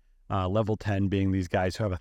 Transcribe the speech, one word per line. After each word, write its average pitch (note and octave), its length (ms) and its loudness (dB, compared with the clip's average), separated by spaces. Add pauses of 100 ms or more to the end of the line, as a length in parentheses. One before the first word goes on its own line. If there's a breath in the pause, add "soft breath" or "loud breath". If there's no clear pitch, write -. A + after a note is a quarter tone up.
(300)
uh, F#2+ 160 0
level G#2 300 0
ten G2 320 -2
being G2 240 2
these F#2 160 0
guys F#2 280 0
who A2 80 -2
have G2 80 -2
a F2+ 80 -4